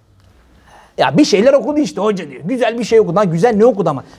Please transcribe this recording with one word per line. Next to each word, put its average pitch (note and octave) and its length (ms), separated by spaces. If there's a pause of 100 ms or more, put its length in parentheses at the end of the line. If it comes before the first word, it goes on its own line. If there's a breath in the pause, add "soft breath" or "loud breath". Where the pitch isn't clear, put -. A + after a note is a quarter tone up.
(1000 soft breath)
Ya C3 180
bir C#4+ 80
şeyler G3+ 280
okudu C#4+ 260
işte B3 220
hoca F#3 300
diyor. B2+ 140
Güzel A#3 340
bir A#3+ 60
şey A3 160
okudu. E3+ 160
Lan G3+ 140
güzel F#3 240
ne G#3 120
okudu F#3+ 240
ama? C3+ 140 (140 loud breath)